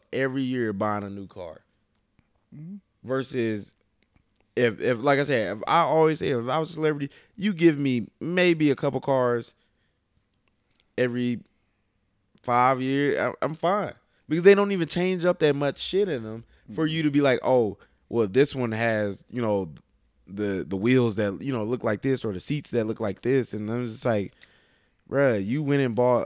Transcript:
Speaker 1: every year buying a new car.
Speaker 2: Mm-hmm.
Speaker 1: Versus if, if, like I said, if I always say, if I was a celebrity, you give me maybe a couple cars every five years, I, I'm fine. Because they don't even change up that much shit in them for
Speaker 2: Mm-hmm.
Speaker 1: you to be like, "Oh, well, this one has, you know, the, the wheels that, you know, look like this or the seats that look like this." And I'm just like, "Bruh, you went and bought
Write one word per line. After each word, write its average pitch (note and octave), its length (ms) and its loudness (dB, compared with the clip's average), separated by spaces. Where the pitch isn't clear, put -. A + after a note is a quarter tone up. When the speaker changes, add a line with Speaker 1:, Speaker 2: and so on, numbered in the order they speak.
Speaker 1:
every C3+ 300 -2
year B2+ 320 -2
buying G#2 280 -2
a G2+ 80 -10
new G2 160 -12
car. E2+ 360 -16
Speaker 2:
Mm-hmm. E3 220 -16
Speaker 1:
Versus A#2 680 -4
if, A#2 260 2
if, A#2 180 0
like C#3 200 2
I C#3+ 60 2
said, G#2+ 320 0
if G#2+ 100 -10
I E3 140 4
always D#3 380 4
say, - 100 -2
if A#2+ 200 -2
I C#3 100 0
was D#3+ 120 -4
a E3 40 -12
celebrity, D3+ 360 -2
you G3 180 -2
give D#3+ 240 6
me B2+ 300 0
maybe E3+ 500 4
a B2+ 60 2
couple C3+ 240 -2
cars B2 540 0
every B2 420 -2
five B2+ 400 2
years, C3+ 360 0
I, A2+ 140 -2
I'm D3 100 -2
fine. F3+ 400 -2
Because E3+ 160 0
they G3 100 10
don't G3+ 180 0
even E3+ 160 -2
change F3+ 360 -2
up F3 160 2
that D3 160 4
much C#3+ 220 -2
shit G3 300 -2
in B2+ 140 -4
them A2 220 -12
for D#3 120 -2
Speaker 2:
Mm-hmm. D#3 80 -2
Speaker 1:
you E3 80 -2
to D3 80 2
be C#3+ 100 2
like, C3+ 220 4
"Oh, A#2 340 2
well, A2+ 200 0
this C3 260 2
one B2 180 -4
has, A2 580 -2
you B2 120 -6
know, G2 300 0
the, G2 400 -4
the F#2+ 100 -6
wheels A#2 400 2
that, G2+ 260 -4
you C#3 100 -6
know, A2 120 -4
look A#2 200 -4
like A2 180 -2
this C3+ 220 -2
or A2 80 -4
the F#2 80 -8
seats - 300 -6
that A2+ 160 -2
look A2 140 -6
like G2+ 220 -4
this." B2 300 0
And G#2 180 -8
I'm A#2+ 140 -4
just A2 220 -10
like, G#2+ 260 -2
"Bruh, B2+ 340 2
you C3 180 -2
went C#3 200 2
and A#2+ 120 0
bought A#2+ 320 2